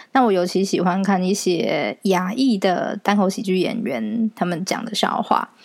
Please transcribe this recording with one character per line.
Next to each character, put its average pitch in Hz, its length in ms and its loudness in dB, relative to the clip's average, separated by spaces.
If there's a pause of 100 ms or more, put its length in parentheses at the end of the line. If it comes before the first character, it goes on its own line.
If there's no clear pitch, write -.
(120)
那 262 100 4
我 233 100 4
尤 180 140 2
其 180 180 0
喜 - 160 0
欢 180 220 0
看 190 220 2
一 185 100 2
些 160 720 -2
亚 185 300 0
裔 247 220 2
的 190 460 0
单 208 160 2
口 196 100 4
喜 - 140 -4
剧 185 160 0
演 - 240 -2
员， 127 540 -2
他 185 100 -2
们 175 180 -4
讲 - 220 -4
的 - 80 -10
笑 - 300 0
话。 - 260 0 (160)